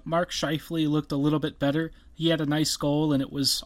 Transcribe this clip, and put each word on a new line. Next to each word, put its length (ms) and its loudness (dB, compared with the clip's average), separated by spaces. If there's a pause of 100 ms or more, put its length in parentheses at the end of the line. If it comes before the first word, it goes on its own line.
Mark 260 0
Scheifele 560 -2
looked 240 0
a 60 0
little 220 4
bit 200 -6
better. 320 0 (220)
He 160 0
had 100 2
a 60 -2
nice 320 0
goal, 340 2
and 100 2
it 120 -6
was 320 -2